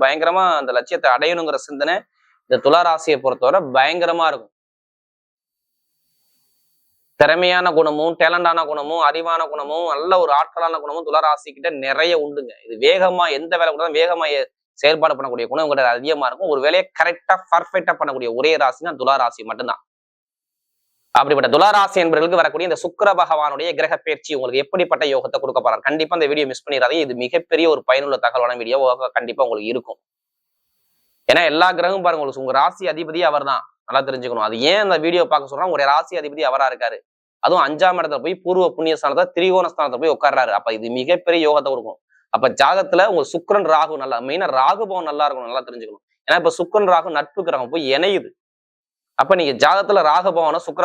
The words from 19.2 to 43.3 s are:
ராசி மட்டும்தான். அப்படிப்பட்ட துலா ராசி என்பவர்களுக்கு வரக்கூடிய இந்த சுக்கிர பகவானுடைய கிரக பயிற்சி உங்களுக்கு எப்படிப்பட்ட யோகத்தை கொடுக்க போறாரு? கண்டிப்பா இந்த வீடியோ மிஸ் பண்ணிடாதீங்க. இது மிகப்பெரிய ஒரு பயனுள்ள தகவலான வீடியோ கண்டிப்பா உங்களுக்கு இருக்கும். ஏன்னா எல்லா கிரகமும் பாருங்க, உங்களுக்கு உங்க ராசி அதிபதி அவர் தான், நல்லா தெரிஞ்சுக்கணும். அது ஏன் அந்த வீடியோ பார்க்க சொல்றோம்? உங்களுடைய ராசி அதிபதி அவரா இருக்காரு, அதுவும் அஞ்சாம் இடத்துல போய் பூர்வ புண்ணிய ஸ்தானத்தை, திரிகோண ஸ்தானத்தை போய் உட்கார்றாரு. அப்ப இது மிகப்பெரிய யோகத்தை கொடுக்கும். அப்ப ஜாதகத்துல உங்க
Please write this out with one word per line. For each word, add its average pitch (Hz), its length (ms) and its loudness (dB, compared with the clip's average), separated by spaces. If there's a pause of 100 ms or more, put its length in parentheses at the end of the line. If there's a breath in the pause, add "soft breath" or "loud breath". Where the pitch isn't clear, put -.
ராசி 113 280 -4
மட்டும்தான். 117 300 -8 (1400)
அப்படிப்பட்ட 139 340 2
துலா 180 220 6
ராசி 196 260 4
என்பவர்களுக்கு 165 400 2
வரக்கூடிய 156 280 -2
இந்த 151 140 0
சுக்கிர 196 360 2
பகவானுடைய 151 600 0
கிரக 156 240 -2
பயிற்சி 151 320 -6
உங்களுக்கு 127 280 -2
எப்படிப்பட்ட 147 500 -2
யோகத்தை 131 300 -4
கொடுக்க 127 200 -2
போறாரு? 110 240 0
கண்டிப்பா 156 320 -2
இந்த 151 120 2
வீடியோ 151 200 -2
மிஸ் - 140 -14
பண்ணிடாதீங்க. 143 420 0
இது 123 160 -8
மிகப்பெரிய 165 480 0
ஒரு 131 180 -2
பயனுள்ள 139 360 0
தகவலான 123 360 -2
வீடியோ 120 160 -2 (400)
கண்டிப்பா 120 300 -4
உங்களுக்கு 110 260 -6
இருக்கும். 117 240 -10 (1300)
ஏன்னா 165 200 6
எல்லா 175 180 4 (100)
கிரகமும் 180 260 0
பாருங்க, 165 160 0
உங்களுக்கு 135 240 -8
உங்க 127 140 0
ராசி 180 340 0
அதிபதி 160 260 -6 (120)
அவர் 143 200 -2
தான், 127 100 -4 (260)
நல்லா 127 180 2
தெரிஞ்சுக்கணும். 123 400 -4
அது 110 100 -4 (140)
ஏன் 208 160 2
அந்த 185 180 2
வீடியோ 170 260 2
பார்க்க 143 200 -2
சொல்றோம்? 156 180 -4
உங்களுடைய 143 240 0
ராசி 165 280 0
அதிபதி 147 280 -8
அவரா 135 220 0
இருக்காரு, 117 260 -6 (480)
அதுவும் 175 200 4
அஞ்சாம் 170 360 0
இடத்துல 151 240 -4
போய் 170 100 -4 (100)
பூர்வ 185 200 2 (120)
புண்ணிய 160 240 0
ஸ்தானத்தை, 151 240 0 (100)
திரிகோண 185 380 2
ஸ்தானத்தை 135 300 -4
போய் 156 120 2
உட்கார்றாரு. 131 420 2
அப்ப 107 200 -2
இது 110 100 -8 (100)
மிகப்பெரிய 170 520 0
யோகத்தை 143 240 2
கொடுக்கும். 113 260 -8 (380)
அப்ப 120 100 2 (140)
ஜாதகத்துல 175 500 4
உங்க 170 120 0 (100)